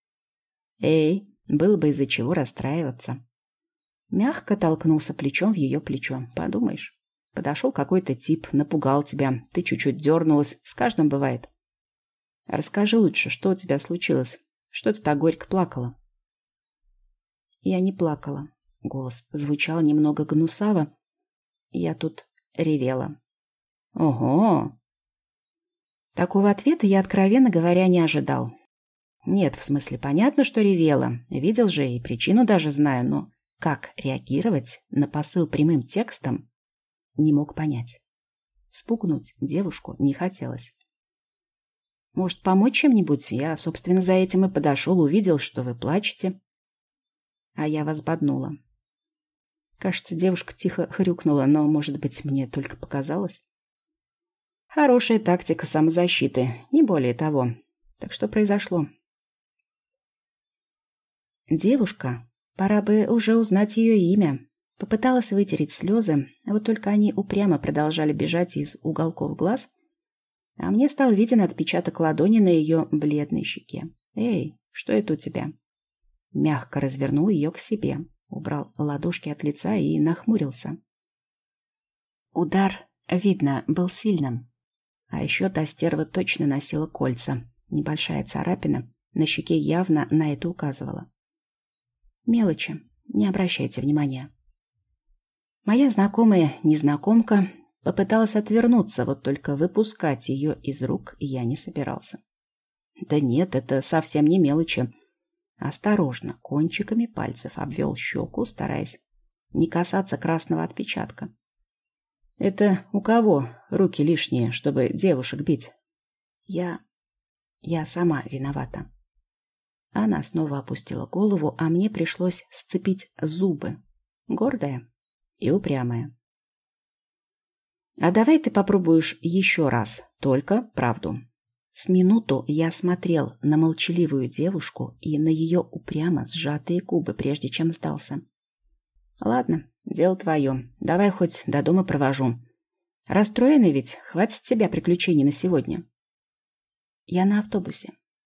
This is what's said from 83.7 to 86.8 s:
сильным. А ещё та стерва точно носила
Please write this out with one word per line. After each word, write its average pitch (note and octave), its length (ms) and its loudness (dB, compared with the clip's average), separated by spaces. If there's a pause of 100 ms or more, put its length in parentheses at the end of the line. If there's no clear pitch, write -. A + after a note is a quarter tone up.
сильным. D3 640 -2 (580)
А C#3+ 140 -6
ещё F#3 280 -2
та D#3 160 -4
стерва D#3 400 -2
точно - 400 -4
носила C#3+ 400 -2